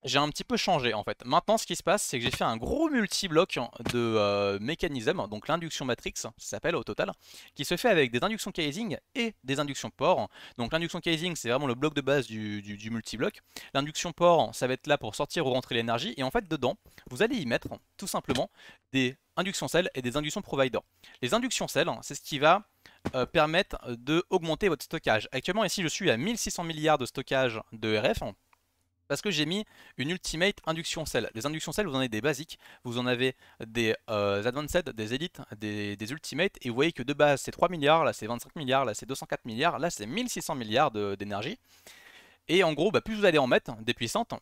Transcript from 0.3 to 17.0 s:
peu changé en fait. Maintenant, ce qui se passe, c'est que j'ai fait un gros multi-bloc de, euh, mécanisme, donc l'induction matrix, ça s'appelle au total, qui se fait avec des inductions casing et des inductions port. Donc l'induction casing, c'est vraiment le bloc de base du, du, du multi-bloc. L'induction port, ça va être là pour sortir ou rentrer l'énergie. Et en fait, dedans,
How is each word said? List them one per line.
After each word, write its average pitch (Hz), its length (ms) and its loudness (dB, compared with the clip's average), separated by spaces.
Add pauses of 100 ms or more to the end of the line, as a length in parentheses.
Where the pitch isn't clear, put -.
peu 247 120 -2
changé 131 380 2
en 104 80 -4
fait. - 220 -6
Maintenant, 175 340 2
ce - 80 -4
qui 175 80 -4
se - 80 -8
passe, 185 200 2
c'est - 160 -4
que 117 60 -4
j'ai 127 60 0
fait - 140 -2
un 120 120 0
gros 262 320 0
multi-bloc 196 680 0 (340)
de, 120 40 0
euh, 101 640 2
mécanisme, 139 680 -2
donc 107 200 -10
l'induction 160 360 -2
matrix, 127 300 -2
ça - 220 -10
s'appelle - 400 -4
au 117 80 -2
total, 180 280 -4 (440)
qui 143 80 -6
se 175 120 -2
fait 247 120 0
avec 147 240 4
des 123 100 0
inductions 202 300 -4
casing 165 440 -4 (200)
et 233 260 -2
des 139 160 -2
inductions 143 320 -4
port. 139 380 0 (280)
Donc 117 160 -4
l'induction 165 280 -2
casing, 170 340 -2
c'est 117 140 -6
vraiment 139 180 2
le 123 80 0
bloc 147 200 0
de 143 60 0
base 135 280 2
du, 107 340 -6
du, 101 140 -10
du 110 140 -10
multi-bloc. 113 500 -4 (340)
L'induction 151 380 -2
port, 160 420 6
ça 127 140 -2
va 127 60 2
être - 120 -10
là 147 120 2
pour 110 180 -8
sortir 147 300 -2
ou 131 40 2
rentrer 127 240 0
l'énergie. 117 420 0
Et 135 60 -2
en 131 80 0
fait, 220 180 -2
dedans, 160 280 0 (340)